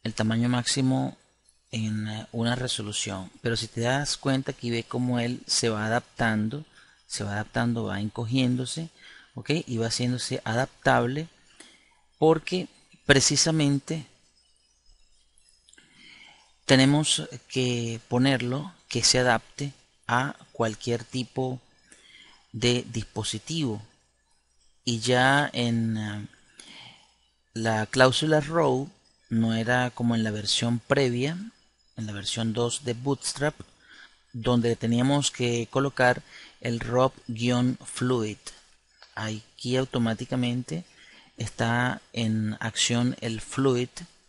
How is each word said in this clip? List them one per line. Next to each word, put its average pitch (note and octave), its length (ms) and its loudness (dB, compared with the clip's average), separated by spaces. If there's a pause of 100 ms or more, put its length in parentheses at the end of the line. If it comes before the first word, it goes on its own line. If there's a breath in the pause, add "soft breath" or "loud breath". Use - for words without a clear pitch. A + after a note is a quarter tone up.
El A2 80 -4
tamaño A2+ 340 0
máximo C3 680 0 (540)
en, G#2+ 360 -2
eh, G#2+ 240 -8
una A#2 240 0
resolución. G#2 720 -6 (120)
Pero A#2 160 -2
si A2 100 -6
te A2+ 140 -6
das C3 340 0
cuenta C3+ 360 -2
aquí, A#2+ 180 -8
ve A#2 140 -2
cómo B2 360 -2
él A#2+ 280 -4
se - 200 0
va G#2+ 200 -2
adaptando, A2+ 760 0 (440 soft breath)
se - 160 -6
va G2+ 100 -6
adaptando, A#2 520 -2
va G2 140 -4
encogiéndose, B2 920 -2 (440 loud breath)
¿ok? - 160 -14 (160)
Y - 120 -4
va A2+ 100 0
haciéndose B2 580 -2
adaptable B2+ 840 0 (920 loud breath)
porque D#3+ 500 2 (360)
precisamente C#3+ 1000 2 (2500 loud breath)
tenemos C#3 580 6 (260)
que A#2+ 580 -2
ponerlo B2+ 680 0 (140)
que A#2 160 -2
se - 160 4
adapte B2+ 540 0 (340)
a B2+ 280 0 (160)
cualquier A2+ 520 -2
tipo B2+ 560 -6 (920 loud breath)
de A#2+ 380 2
dispositivo. A2 960 -6 (960)
Y A#2 160 -2
ya B2+ 520 4
en, A#2 460 0
eh, G#2 300 -6 (1300 loud breath)
la A2 340 0
cláusula C#3+ 520 4
row D3 520 0 (360)
no A2+ 280 2
era B2 340 2
como A#2 260 0
en A2+ 80 2
la A2 80 -2
versión A2+ 480 -2
previa, C3+ 580 0 (600)
en A2 80 -8
la G#2+ 80 -10
versión A2 400 -4
dos A#2+ 300 -2
de B2 100 -4
Bootstrap, C#3 600 -4 (800 loud breath)
donde A#2+ 420 2
teníamos B2+ 560 2
que A#2+ 400 -2
colocar C3 500 2 (400 loud breath)
el A#2 180 -4
rob-fluid. B2 1600 0 (800)
Aquí A2 640 -6
automáticamente B2 1080 -2 (520 loud breath)
está A#2 640 -2 (120)
en A2 460 -2
acción A#2+ 640 -2
el A2+ 200 -6
fluid B2+ 480 0 (400)